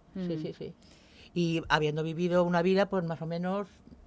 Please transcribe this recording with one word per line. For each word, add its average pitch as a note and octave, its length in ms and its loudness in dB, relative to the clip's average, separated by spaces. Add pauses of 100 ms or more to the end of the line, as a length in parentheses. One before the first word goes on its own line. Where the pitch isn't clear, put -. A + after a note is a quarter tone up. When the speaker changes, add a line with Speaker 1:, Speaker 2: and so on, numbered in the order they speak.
(140)
Speaker 1:
Sí, F3 220 -4
Speaker 2:
Mm. D#3 60 -6
Speaker 1:
sí, E3 160 -6
sí. - 160 -12 (600)
Y E3 340 0
habiendo D3+ 340 2
vivido E3+ 420 2
una F3 180 2
vida, F#3+ 260 4
pues, F#3+ 160 -2
más E3 180 -6
o D#3+ 40 -6
menos F#3 420 -4 (380)